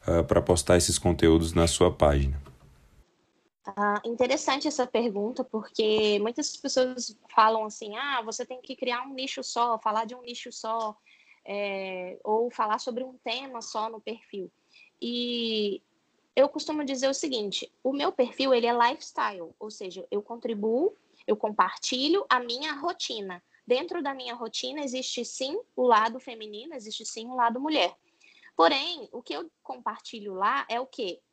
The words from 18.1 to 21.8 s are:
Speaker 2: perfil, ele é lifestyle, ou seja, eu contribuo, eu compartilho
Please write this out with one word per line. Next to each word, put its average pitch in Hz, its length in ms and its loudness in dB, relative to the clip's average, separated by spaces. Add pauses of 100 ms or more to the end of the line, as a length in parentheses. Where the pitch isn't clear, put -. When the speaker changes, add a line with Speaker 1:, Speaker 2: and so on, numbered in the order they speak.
Speaker 2:
perfil, 262 420 2
ele 233 140 4
é 240 40 4
lifestyle, 233 760 0 (100)
ou 214 120 -12
seja, 185 400 -12
eu 202 100 -2
contribuo, 233 720 -2 (300)
eu 214 100 2
compartilho 254 920 0